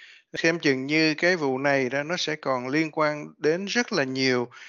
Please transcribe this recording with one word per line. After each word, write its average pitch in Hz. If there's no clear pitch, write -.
Xem 165
chừng 135
như 156
cái 175
vụ 135
này 135
đó, 139
nó 165
sẽ 151
còn 127
liên 156
quan 151
đến 170
rất 240
là 156
nhiều, 131